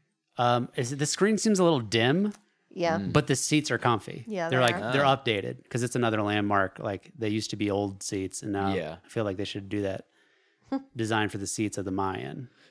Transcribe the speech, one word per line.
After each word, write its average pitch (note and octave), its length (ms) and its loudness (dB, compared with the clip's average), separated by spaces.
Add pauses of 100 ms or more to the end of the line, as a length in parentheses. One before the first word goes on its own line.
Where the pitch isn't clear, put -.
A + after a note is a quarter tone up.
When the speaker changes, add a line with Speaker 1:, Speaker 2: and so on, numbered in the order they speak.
(360)
Speaker 1:
um, A#2+ 400 2
is B2+ 160 -2
it, C#3 80 -4
the D3+ 60 0
screen G#3 300 2
seems G#3 220 2
a F#3 60 6
little D#3+ 160 6
dim, B2 520 2 (380)
Speaker 2:
Yeah. E3+ 280 0
Speaker 3:
Mm. F#3+ 140 -4
Speaker 1:
but D3 140 4
the C#3+ 80 2
seats D3 380 0
are A#2 60 2
comfy. A2+ 500 0
Speaker 2:
Yeah, F#3 200 -4
Speaker 1:
They're B2+ 120 2
Speaker 2:
they B2+ 60 6
Speaker 1:
like, A2+ 100 4
Speaker 2:
are. G#2+ 160 -4
Speaker 1:
they're C#3 120 2
Speaker 3:
Oh. C3+ 120 6
Speaker 1:
updated A#2+ 520 -4
'cause A#2 140 -2
it's B2 140 -2
another A2 260 2
landmark. G2+ 560 2
Like, G2 400 -6
they A2 100 -2
used G#2+ 220 -2
to G#2+ 60 -8
be G#2 160 0
old G2 320 -2
seats, F#2+ 400 -6
and G#2+ 80 -4
now G2 200 0
Speaker 3:
Yeah. E2+ 320 -4
Speaker 1:
I - 40 -20
feel A2+ 160 -2
like G2 120 -4
they G2+ 80 -4
should G2 240 -10
do G#2 140 -4
that F#2+ 240 -6 (640)
Speaker 2:
<laughs> C4+ 260 -8
Speaker 1:
design G#2+ 320 0
for G2+ 100 -8
the G2 100 -8
seats G#2 280 -4
of G2+ 80 -6
the F#2+ 60 -6
Mayan F#2+ 600 -6 (200)